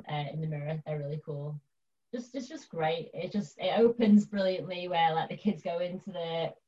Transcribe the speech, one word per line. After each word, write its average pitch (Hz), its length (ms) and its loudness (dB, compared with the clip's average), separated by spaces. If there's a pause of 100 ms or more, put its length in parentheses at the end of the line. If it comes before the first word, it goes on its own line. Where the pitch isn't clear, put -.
(120)
uh, 147 120 -2 (100)
in 156 80 -4
the 156 60 -4
mirror, 151 380 -4
they're 156 140 -4
really 147 260 -6
cool. 147 340 -8 (540)
Just, 240 220 -10
it's 269 140 -8
just 311 200 -14
great. 160 440 -2
It 175 180 -6
just, - 280 -6
it 185 200 0
opens 226 460 8
brilliantly 180 600 -2
where, 165 260 4
like, 160 160 0
the - 80 -8
kids 196 260 0
go 170 160 -2
into 180 320 -4
the, 165 400 -2 (160)